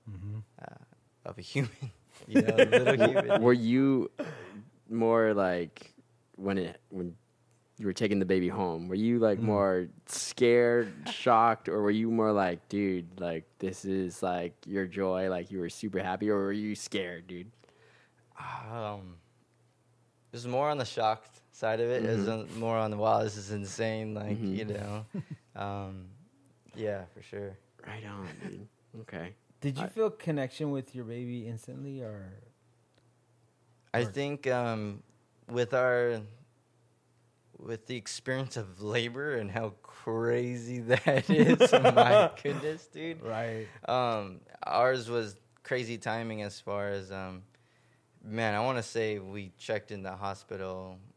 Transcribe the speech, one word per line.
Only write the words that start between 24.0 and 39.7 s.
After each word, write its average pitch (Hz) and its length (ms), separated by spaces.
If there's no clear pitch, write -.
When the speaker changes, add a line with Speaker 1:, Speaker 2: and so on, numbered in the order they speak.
Speaker 2:
like, 104 220
Speaker 3:
Mm-hmm. 104 180
Speaker 2:
you 107 120
know. 104 480
Speaker 3:
<laughs> - 20
Speaker 2:
Um, 98 500
yeah, 104 300
for 113 80
sure. 101 340
Speaker 3:
Right 104 180
on, 101 220
dude. 92 240
Okay. 92 320
Speaker 1:
Did 139 180
you - 60
Speaker 3:
I - 40
Speaker 1:
feel 220 220
connection 147 640
with 135 240
your 127 80
baby 120 420
instantly, 135 540
or 104 320
Speaker 2:
I 113 60
Speaker 1:
or 123 60
Speaker 2:
think, 139 420
um, 113 560
with 120 260
our, 123 480
with 113 300
the 127 80
experience 131 600
of 98 260
labor 120 540
and 107 120
how 104 260